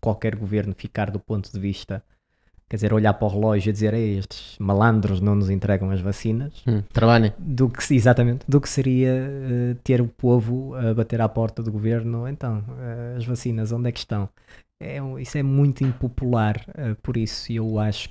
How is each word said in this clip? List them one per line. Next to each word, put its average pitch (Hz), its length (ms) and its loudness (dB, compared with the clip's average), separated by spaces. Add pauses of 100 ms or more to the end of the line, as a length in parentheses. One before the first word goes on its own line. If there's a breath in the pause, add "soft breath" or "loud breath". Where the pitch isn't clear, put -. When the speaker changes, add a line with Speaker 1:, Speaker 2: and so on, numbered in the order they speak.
Speaker 1:
qualquer 110 340 -2
governo 101 400 -2
ficar - 360 -6
do 101 80 -6
ponto 104 320 -6
de 104 80 -8
vista, 98 440 -6 (680)
quer - 60 -6
dizer, 107 180 0
olhar 107 200 4
para - 120 0
o 104 40 2
relógio 104 400 2
e - 40 0
dizer: 107 200 0
"Ei, 110 240 0
estes - 420 -10
malandros 101 600 4
não 101 140 4
nos 101 140 2
entregam 98 400 0
as 95 120 -2
vacinas", 110 520 -4 (140)
Speaker 2:
Hum, 110 140 0 (100)
trabalhem. 113 480 6
Speaker 1:
do 127 300 0
que - 120 -6
se-, - 140 2
exatamente, 120 500 4
do 139 140 4
que - 80 -4
seria, 131 420 2
eh, 131 680 -2 (100)
ter 123 160 4
o 120 60 2
povo 123 680 2
a 117 180 0
bater 113 280 0
à 110 80 2
porta 113 340 -4
do 110 80 -4
governo: 117 560 -2
"Então, 123 340 -4 (160)
eh, 120 400 -10
as 117 80 -4
vacinas, 117 460 -2
onde 120 160 -2
é 120 60 -2
que - 60 -8
estão?" 101 280 -4 (540 soft breath)
É 139 200 -10
um, 131 160 -8
isso 135 200 -8
é 143 60 0
muito 139 420 4
impopular, 120 760 0 (140)
eh, 123 260 -4
por 123 140 -6
isso - 380 -4
eu 110 260 -2
acho 107 320 -2